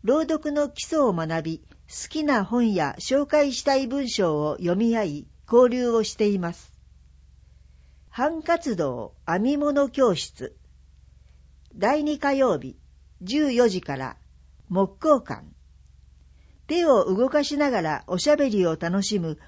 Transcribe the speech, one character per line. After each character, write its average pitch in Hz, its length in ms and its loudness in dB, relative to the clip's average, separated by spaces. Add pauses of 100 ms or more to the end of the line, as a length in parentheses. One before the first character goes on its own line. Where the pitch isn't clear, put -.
朗 277 200 2
読 302 300 -4
の 285 180 -2
基 - 120 -14
礎 320 180 -2
を 247 140 2
学 165 300 -4
び、 160 180 -8 (280)
好 - 200 -14
き 311 140 -6
な 254 200 0
本 226 300 0
や 151 260 -2
紹 277 260 0
介 285 280 2
し - 100 -8
た 269 120 2
い 269 120 0
文 262 220 -4
章 156 320 0
を 151 160 -2
読 175 180 0
み 233 220 2
合 214 60 0
い、 147 240 -8 (180)
交 247 240 6
流 247 220 0
を 226 120 2
し - 120 -8
て 214 120 2
い 202 120 0
ま 170 140 -6
す。 - 200 -20 (1400)
班 311 320 -2
活 330 340 -2
動、 127 380 -4 (140)
編 180 160 0
み 285 140 0
物 285 320 0
教 247 260 2
室。 - 400 -12 (1200)
第 269 280 0
二 294 140 -2
火 285 160 0
曜 254 240 2
日、 131 200 -12 (440)
十 269 300 0
四 233 180 4
時 185 120 -4
か 139 160 -8
ら、 131 200 -10 (520)
木 190 300 0
工 294 220 4
館。 - 240 -12 (1200)
手 339 180 0
を 247 200 6
動 220 240 2
か 294 140 2
し 285 140 -4
な 285 140 2
が 208 100 0
ら 156 260 -4
お 180 100 -4
し 285 120 0
ゃ 302 60 6
べ 285 140 0
り 196 160 2
を 160 120 0
楽 185 260 -2
し 208 160 -2
む、 160 180 -6 (100)